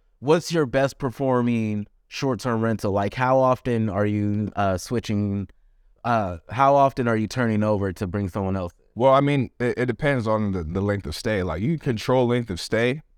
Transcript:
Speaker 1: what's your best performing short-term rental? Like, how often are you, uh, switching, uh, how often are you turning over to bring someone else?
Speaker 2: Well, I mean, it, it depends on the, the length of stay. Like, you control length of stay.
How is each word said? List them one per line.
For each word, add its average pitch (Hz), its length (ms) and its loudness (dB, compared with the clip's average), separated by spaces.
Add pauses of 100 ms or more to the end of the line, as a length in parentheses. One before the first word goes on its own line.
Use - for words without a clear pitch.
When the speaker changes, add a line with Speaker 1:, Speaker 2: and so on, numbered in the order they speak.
(180)
Speaker 1:
what's 151 320 2
your 165 160 2
best 135 320 0
performing 120 880 0 (220)
short-term 120 520 -2
rental? 110 300 0
Like, 101 240 0
how 131 240 2
often 123 500 2
are 104 180 0
you, 104 500 0
uh, 95 220 0
switching, 101 680 -2 (560)
uh, 104 360 -2 (100)
how 139 260 4
often 139 320 2
are 113 100 2
you 110 120 0
turning 113 340 0
over 101 300 0
to 98 160 -4
bring 98 200 -2
someone 95 280 -4
else? 87 160 -6 (240)
Speaker 2:
Well, 131 180 6
I 139 60 6
mean, 143 300 2 (100)
it, 120 180 0
it 123 80 0
depends 123 400 0
on 107 240 0
the, 92 140 -2
the 87 160 -4
length 101 260 -2
of 85 80 -8
stay. 107 300 -2
Like, 82 180 -4
you 156 160 0
control 127 480 0
length 120 240 -2
of 87 100 -6
stay. 123 400 -2 (180)